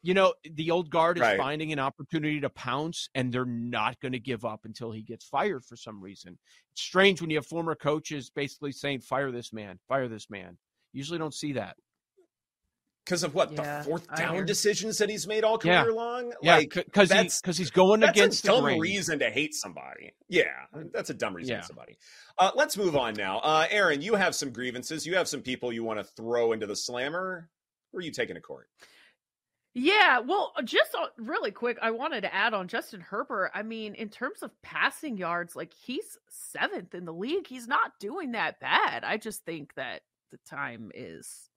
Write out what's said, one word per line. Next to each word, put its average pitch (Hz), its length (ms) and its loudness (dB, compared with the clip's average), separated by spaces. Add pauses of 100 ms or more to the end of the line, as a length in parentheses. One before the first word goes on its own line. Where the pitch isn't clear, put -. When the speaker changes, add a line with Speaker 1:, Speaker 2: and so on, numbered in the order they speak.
Speaker 1:
you 180 60 4
know, 190 200 6 (160)
the 160 220 -2
old 165 180 2
guard 165 280 4
is 165 40 2
Speaker 2:
Right. 107 160 6
Speaker 1:
finding 151 360 -2
an 143 60 -2
opportunity 151 600 -2
to 139 100 -2
pounce, 143 640 -4
and 127 200 0
they're 127 100 0
not 120 560 -2
gonna 127 200 -4
give 113 260 -6
up 110 180 -6
until 110 300 -10
he 110 80 -10
gets 110 240 -14
fired 147 400 -2
for 123 100 -20
some 107 260 -16
reason. 92 380 -18 (320)
It's - 100 -10
strange 190 380 6
when 165 100 -2
you 151 80 2
have 143 80 -2
former 165 300 -4
coaches 147 540 -2
basically 143 420 -6
saying, 139 300 -6
"Fire 135 320 -2
this 120 180 -10
man, 104 280 -12 (100)
fire 131 180 0
this 110 220 -12
man." 92 280 -12 (360)
Usually 156 260 -6
don't 156 140 -6
see 147 200 -6
that. 101 220 -6 (1300)
Speaker 2:
'Cause 175 180 -2
of 151 120 -4
what, 156 200 2
the 156 80 -4
Speaker 3:
Yeah, 147 200 -6
Speaker 2:
fourth 160 260 -4
Speaker 3:
I 147 80 -8
Speaker 2:
down 165 180 -2
Speaker 3:
hear. 190 100 -2
Speaker 2:
decisions 202 520 0
that 208 120 2
he's 185 180 -6
made 214 180 2
all 220 180 6
Speaker 1:
Yeah. 170 200 6
Speaker 2:
career 226 100 4
long? 240 480 -4
Speaker 1:
Yeah, 165 160 10
Speaker 2:
Like, 151 160 4
Speaker 1:
c-, 180 180 -2
'cause 196 180 8
he, 190 60 8
Speaker 2:
that's, 190 260 4
Speaker 1:
'cause 170 160 -2
he's 175 140 0
going 190 300 8
Speaker 2:
that's - 160 8
a - 40 8
Speaker 1:
against - 220 4
the 202 60 0
Speaker 2:
dumb - 140 6
Speaker 1:
grain. 139 180 4
Speaker 2:
reason 170 380 0
to 123 100 2
hate 147 260 -2
somebody. 69 580 -12 (140)
Yeah, 76 380 0 (280)
that's 185 160 -6
a - 40 -6
dumb 101 220 -4
reason 123 140 -8
to 117 60 -2
hate 92 80 -8
Speaker 1:
Yeah. 82 40 -12
Speaker 2:
somebody. - 300 -20 (400)
Uh, 190 180 6
let's 302 220 2
move 180 200 0
on 117 160 0
now. 101 260 -2
Uh, 156 300 4
Aaron, 175 320 2
you 214 140 0
have 180 200 2
some 143 160 -6
grievances. 123 540 -8
You 170 100 -2
have 175 140 2
some 135 120 -6
people 127 320 -4
you 117 100 -6
wanna 107 220 -4
throw 117 480 0
into 107 120 -4
the 101 120 -6
slammer. 165 720 -6 (420)
Who - 80 -10
are - 20 -8
you 156 100 -8
taking 101 240 -4
to 78 60 -14
court? 67 280 -18 (1040)
Speaker 3:
Yeah, 302 460 6
well, 330 340 0 (120)
just, 427 300 2
uh, 339 120 -4 (100)
really 330 340 -4
quick, 240 300 -4
I 226 100 0
wanted 247 300 -4
to 180 120 -4
add 214 220 2
on 185 120 -2
Justin 226 320 -8
Herbert. 208 540 -4
I 196 80 -6
mean, 220 320 -8
in 214 160 -10
terms 285 320 -10
of 269 220 -14
passing 202 540 -2
yards, 175 380 -4
like, 165 160 -10
he's - 460 -10 (120)
seventh - 680 -8
in 180 100 -10
the 165 80 -10
league. 262 320 -4
He's 247 220 -14
not 294 320 -2
doing 269 320 -8
that 185 280 -4
bad. 160 440 0
I 175 140 -2
just 214 280 -10
think 160 300 -10
that 120 260 -8 (300)
the - 80 -20
time 117 560 -10
is - 600 -16